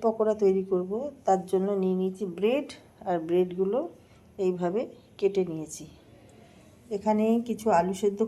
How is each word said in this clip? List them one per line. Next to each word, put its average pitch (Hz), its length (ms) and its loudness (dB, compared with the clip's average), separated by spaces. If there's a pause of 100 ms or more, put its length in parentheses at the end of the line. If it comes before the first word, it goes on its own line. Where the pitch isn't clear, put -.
পকোড়া 220 420 2
তৈরি 190 280 4
করব। 185 220 0 (320)
তার 190 220 4
জন্য 190 220 0 (140)
নিয়ে 185 180 0
নিয়েছি 185 240 -2 (120)
ব্রেড, 233 320 0 (380)
আর 185 100 0 (120)
ব্রেডগুলো 180 520 0 (580)
এইভাবে 180 420 0 (360)
কেটে 196 280 2
নিয়েছি। 156 400 -8 (1040)
এখানে 214 340 0 (220)
কিছু 220 240 -6
আলু 180 240 4
সেদ্ধ 202 340 -2